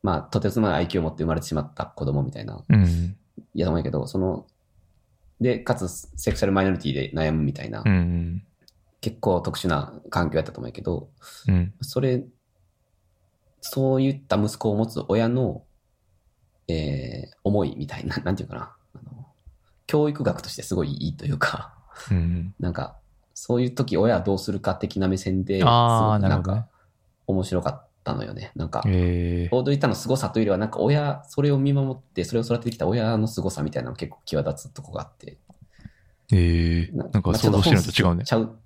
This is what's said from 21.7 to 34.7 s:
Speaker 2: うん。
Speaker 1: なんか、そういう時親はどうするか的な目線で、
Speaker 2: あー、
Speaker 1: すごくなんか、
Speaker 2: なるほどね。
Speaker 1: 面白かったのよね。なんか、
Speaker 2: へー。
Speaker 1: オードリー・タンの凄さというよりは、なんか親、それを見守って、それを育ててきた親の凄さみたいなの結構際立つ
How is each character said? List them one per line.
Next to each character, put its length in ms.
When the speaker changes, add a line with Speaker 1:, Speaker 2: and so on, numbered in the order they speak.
Speaker 2:
う 40
ん。 460
Speaker 1:
な 100
ん 20
か、 260
そ 200
う 60
い 40
う 60
時 240
親 180
は 60
ど 140
う 40
す 140
る 80
か 140
的 260
な 80
目 80
線 280
で、 200
Speaker 2:
あ 20
ー、 520
Speaker 1:
す 40
ご 60
く 20
な 80
ん 40
か、 100
Speaker 2:
な 60
る 40
ほ 0
ど 60
ね。 0
Speaker 1:
面 180
白 180
か 80
っ 180
た 100
の 100
よ 80
ね。 220
な 120
ん 40
か、 160
Speaker 2:
へ 640
ー。 40
Speaker 1:
オ 60
ー 40
ド 80
リ 60
ー・ 20
タ 80
ン 20
の 60
凄 200
さ 140
と 80
い 40
う 20
よ 0
り 80
は、 60
な 80
ん 40
か 100
親、 460
そ 160
れ 80
を 80
見 140
守 260
っ 20
て、 240
そ 100
れ 60
を 40
育 140
て 80
て 40
き 80
た 80
親 320
の 80
凄 240
さ 120
み 80
た 100
い 20
な 80
の 60
結 140
構 140
際 180
立 260
つ 40